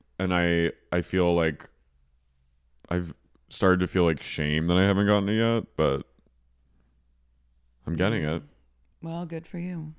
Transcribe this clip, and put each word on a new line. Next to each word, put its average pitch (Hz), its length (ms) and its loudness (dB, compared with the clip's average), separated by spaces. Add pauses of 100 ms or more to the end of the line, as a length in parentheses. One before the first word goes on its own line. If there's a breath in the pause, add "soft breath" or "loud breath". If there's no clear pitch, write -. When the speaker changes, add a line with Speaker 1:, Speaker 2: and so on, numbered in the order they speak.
(180)
Speaker 1:
and 92 160 -2
I, 87 380 2 (220)
I 90 80 0
feel 87 340 2
like 80 340 -2 (1200)
I've 90 240 -4 (360)
started 92 320 4
to 90 60 0
feel, 90 180 2
like, 80 180 0
shame 76 440 -2
that 87 100 2
I 92 60 4
haven't 101 240 2
gotten 101 200 2
it 107 100 0
yet, 117 280 0 (100)
but 69 280 0 (1800)
I'm 85 100 -4
getting 92 280 0
it. 78 200 -4 (580)
Speaker 2:
Well, 165 240 -8
good 160 200 -12
for 175 140 -12
you. 165 400 -10